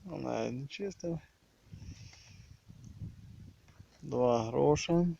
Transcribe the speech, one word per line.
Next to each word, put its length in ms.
Вона 400
я 80
не 160
чистив. 520
Два 420
гроша. 640